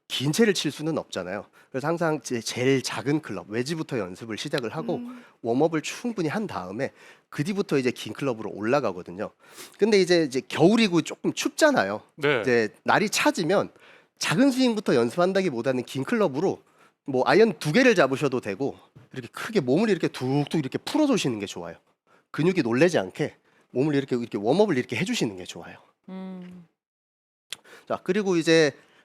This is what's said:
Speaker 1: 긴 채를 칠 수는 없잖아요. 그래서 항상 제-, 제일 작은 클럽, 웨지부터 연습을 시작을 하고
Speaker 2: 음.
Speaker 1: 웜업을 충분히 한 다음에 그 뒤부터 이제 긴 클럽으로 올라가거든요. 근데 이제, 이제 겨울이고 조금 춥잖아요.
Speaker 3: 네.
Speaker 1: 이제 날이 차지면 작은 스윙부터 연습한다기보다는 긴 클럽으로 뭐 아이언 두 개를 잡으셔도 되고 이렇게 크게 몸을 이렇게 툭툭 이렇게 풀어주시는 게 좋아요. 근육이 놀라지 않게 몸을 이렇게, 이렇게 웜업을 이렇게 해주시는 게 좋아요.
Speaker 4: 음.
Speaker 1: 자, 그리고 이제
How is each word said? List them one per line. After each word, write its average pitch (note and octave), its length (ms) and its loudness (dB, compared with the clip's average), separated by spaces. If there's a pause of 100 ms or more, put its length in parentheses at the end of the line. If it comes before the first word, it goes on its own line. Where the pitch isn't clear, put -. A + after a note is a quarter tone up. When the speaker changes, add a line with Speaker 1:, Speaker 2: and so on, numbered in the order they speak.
Speaker 1:
긴 C3+ 240 -4
채를 G#3+ 240 4
칠 D3+ 160 -4
수는 D3+ 260 -6
없잖아요. F#2 480 -8 (240)
그래서 C3+ 180 -6
항상 D#3+ 340 -2
제-, A#2+ 200 -6
제일 B2+ 400 0
작은 C#3 400 -4
클럽, F2+ 260 -10
웨지부터 C3 520 -4
연습을 G2 400 -8
시작을 A#2+ 360 -4
하고 F3 200 -4
Speaker 2:
음. B3 280 -10 (200)
Speaker 1:
웜업을 D3+ 400 0
충분히 G3 460 -4
한 G3+ 180 -4
다음에 G2 440 -6 (380)
그 - 140 -4
뒤부터 F#3+ 340 -2
이제 B2 140 2
긴 - 200 -8
클럽으로 A2 380 -6
올라가거든요. G2+ 800 -2 (480)
근데 G3+ 240 4
이제, E3+ 220 4
이제 B2+ 240 -2
겨울이고 F3+ 560 4
조금 - 280 -4
춥잖아요. B2+ 680 0 (140)
Speaker 3:
네. C#3 260 0
Speaker 1:
이제 A#2 280 2 (160)
날이 C#3+ 260 2
차지면 F3+ 580 0 (480)
작은 A#3+ 320 2
스윙부터 A#3 460 0
연습한다기보다는 C3 880 0
긴 C3 200 -6
클럽으로 E3 600 -2 (420)
뭐 B2+ 220 0
아이언 F#3+ 320 4
두 D3+ 120 -4
개를 A#3+ 220 6
잡으셔도 C3+ 460 2
되고 G#2+ 400 -6 (340)
이렇게 A#2+ 140 -12
크게 - 320 -2
몸을 D#3+ 320 2
이렇게 E3 160 0
툭툭 C#3 520 -2
이렇게 C3 200 -4
풀어주시는 G3 580 0
게 G2+ 80 -6
좋아요. E2+ 300 -12 (560)
근육이 F3+ 300 0
놀라지 D#3+ 380 4
않게 G#2 360 -6 (360)
몸을 C#3+ 240 0
이렇게, C3+ 200 0
이렇게 A#2+ 220 -4
웜업을 D#3 400 2
이렇게 B2 180 -4
해주시는 C#3+ 420 -4
게 F2+ 80 -14
좋아요. F2 320 -16 (320)
Speaker 4:
음. F#3 580 -16 (1200)
Speaker 1:
자, G#2+ 160 -6
그리고 F#3 340 0
이제 D#3+ 340 4 (340)